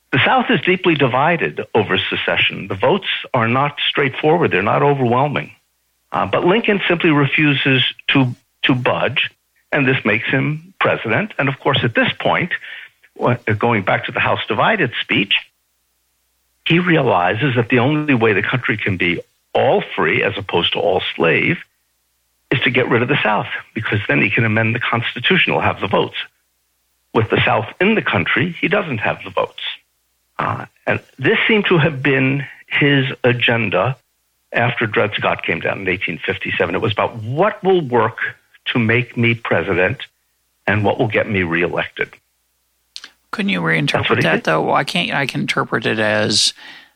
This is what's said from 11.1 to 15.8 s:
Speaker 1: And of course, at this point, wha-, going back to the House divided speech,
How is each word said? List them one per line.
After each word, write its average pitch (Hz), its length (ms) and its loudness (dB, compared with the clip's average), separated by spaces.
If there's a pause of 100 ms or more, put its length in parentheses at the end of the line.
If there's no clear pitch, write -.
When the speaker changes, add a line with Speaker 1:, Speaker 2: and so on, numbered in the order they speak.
Speaker 1:
And 139 100 0
of 139 100 -4
course, 135 240 0
at 120 120 0
this 247 260 2
point, - 320 0 (640)
wha-, 123 220 0 (180)
going 117 280 0
back 120 200 -2
to - 80 -8
the 104 80 -4
House 104 260 0
divided 143 540 0
speech, - 340 0 (1300)